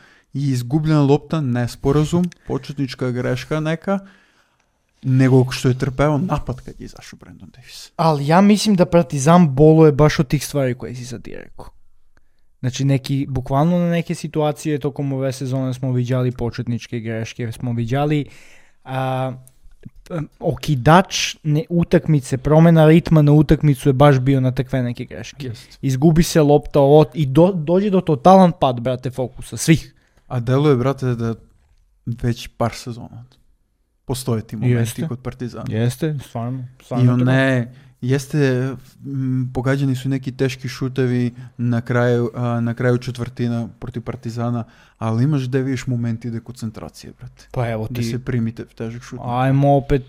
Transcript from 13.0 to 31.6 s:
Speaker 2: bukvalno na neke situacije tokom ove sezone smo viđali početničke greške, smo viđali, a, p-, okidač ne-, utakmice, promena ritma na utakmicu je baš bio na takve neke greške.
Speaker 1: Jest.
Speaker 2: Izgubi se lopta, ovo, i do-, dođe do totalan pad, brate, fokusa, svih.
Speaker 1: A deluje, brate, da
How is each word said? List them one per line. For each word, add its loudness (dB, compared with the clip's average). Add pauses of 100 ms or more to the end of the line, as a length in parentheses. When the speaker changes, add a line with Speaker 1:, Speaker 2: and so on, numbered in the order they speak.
Speaker 2:
bukvalno 0
na 0
neke -4
situacije -4
tokom -6
ove -4
sezone -6
smo -6
viđali -2
početničke -8
greške, -8
smo -8
viđali, -2 (580)
a, -6 (680)
p-, -8 (220)
okidač 0
ne-, -2
utakmice, 0
promena 6
ritma 6
na 6
utakmicu 4
je 6
baš 6
bio 0
na 0
takve -4
neke -8
greške. -14
Speaker 1:
Jest. -16
Speaker 2:
Izgubi 4
se 2
lopta, 4
ovo, 6
i -2
do-, 4
dođe 0
do 2
totalan 6
pad, -2
brate, -6
fokusa, -10
svih. 0 (340)
Speaker 1:
A -6
deluje, 2
brate, -2
da -4 (720)